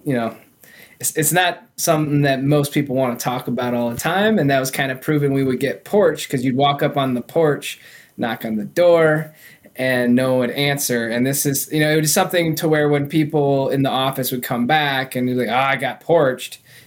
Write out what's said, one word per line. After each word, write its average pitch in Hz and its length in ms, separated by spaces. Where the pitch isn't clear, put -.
you 147 80
know, 113 240
it's, - 180
it's 156 160
not 180 300
something 147 440
that 135 220
most 143 300
people 143 220
want 127 240
to - 40
talk 127 240
about 123 260
all 120 160
the 120 80
time. 202 400
And 139 140
that 135 80
was 131 100
kind 135 220
of 127 100
proven 143 320
we 139 100
would 127 160
get 131 240
porched 180 460
'cause 127 160
you'd 127 100
walk 143 280
up 139 120
on 135 200
the 120 60
porch, 151 580
knock 117 280
on 110 120
the 107 80
door, 160 680
and 127 380
no 131 160
one 127 80
would 120 120
answer. 135 580
And 120 180
this 139 180
is, 139 240
you 156 120
know, 151 100
it 156 80
was 156 140
something 175 420
to 160 140
where 151 180
when 143 220
people 143 580
in 139 160
the 135 60
office 131 420
would 123 100
come 120 240
back 135 520
and 127 100
you're 123 100
like, 117 120
"Oh, 110 40
I 135 220
got 127 240
porched." 147 600